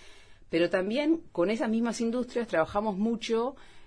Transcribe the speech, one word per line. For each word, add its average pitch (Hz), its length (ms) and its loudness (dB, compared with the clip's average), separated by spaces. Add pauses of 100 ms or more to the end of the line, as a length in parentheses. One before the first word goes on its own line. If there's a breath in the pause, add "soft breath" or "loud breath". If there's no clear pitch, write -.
(500 loud breath)
Pero 170 180 4
también 240 600 0
con 175 180 2
esas 226 220 0
mismas 226 300 0
industrias 233 480 -2
trabajamos 202 500 0
mucho 226 560 0 (320 loud breath)